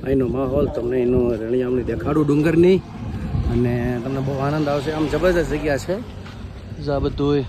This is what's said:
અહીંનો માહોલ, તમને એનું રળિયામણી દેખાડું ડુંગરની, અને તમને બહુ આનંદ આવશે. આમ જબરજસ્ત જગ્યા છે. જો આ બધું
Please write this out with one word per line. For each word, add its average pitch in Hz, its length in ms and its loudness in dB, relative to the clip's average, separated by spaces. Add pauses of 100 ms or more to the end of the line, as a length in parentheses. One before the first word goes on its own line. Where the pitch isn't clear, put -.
અહીંનો 131 220 2
માહોલ, 135 400 0
તમને 123 340 -2
એનું 123 340 2
રળિયામણી 123 480 0
દેખાડું 143 440 0
ડુંગરની, 165 500 6 (720)
અને 120 520 0
તમને 135 160 -4
બહુ 135 200 -2
આનંદ 143 300 0
આવશે. 147 220 -2
આમ 156 160 -2
જબરજસ્ત 156 460 2
જગ્યા 147 240 0
છે. 175 180 -4 (840)
જો 143 120 -2
આ 139 60 0
બધું 143 500 0